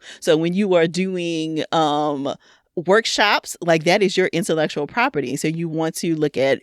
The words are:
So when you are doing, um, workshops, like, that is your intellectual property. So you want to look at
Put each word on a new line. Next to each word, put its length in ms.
So 160
when 160
you 220
are 120
doing, 440
um, 640
workshops, 880
like, 240
that 180
is 140
your 120
intellectual 600
property. 480
So 100
you 220
want 280
to 200
look 200
at 260